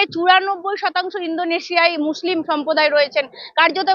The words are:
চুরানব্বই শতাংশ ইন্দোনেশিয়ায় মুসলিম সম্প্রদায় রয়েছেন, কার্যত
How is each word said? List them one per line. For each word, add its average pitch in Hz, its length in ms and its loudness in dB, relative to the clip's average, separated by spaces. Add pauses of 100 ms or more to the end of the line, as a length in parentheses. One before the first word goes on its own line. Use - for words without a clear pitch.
চুরানব্বই 370 680 2
শতাংশ 370 400 -2
ইন্দোনেশিয়ায় 339 840 0
মুসলিম 320 440 -2
সম্প্রদায় 302 500 0
রয়েছেন, 285 320 2 (300)
কার্যত 339 400 2